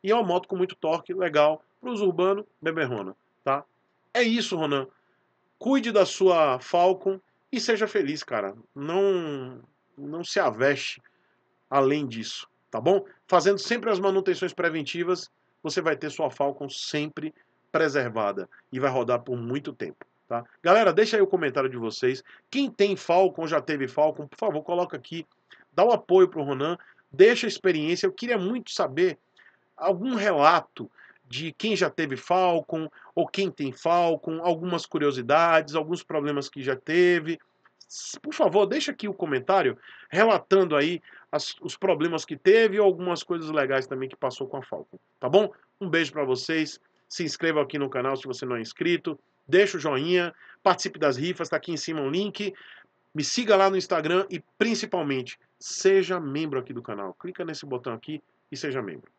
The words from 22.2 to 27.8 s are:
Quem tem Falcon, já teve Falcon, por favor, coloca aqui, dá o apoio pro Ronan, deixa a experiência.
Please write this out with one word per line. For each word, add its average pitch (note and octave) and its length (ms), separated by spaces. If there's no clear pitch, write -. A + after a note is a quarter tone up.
Quem C#4 200
tem G3+ 260
Falcon, F3 500
já D3+ 160
teve C#3 260
Falcon, D3+ 400
por - 100
favor, D#3 260
coloca F3 340
aqui, D#3+ 280
dá F3 120
o A#3 80
apoio F#3 360
pro D3+ 160
Ronan, C#3+ 340
deixa A3+ 340
a G#3+ 40
experiência. E3+ 580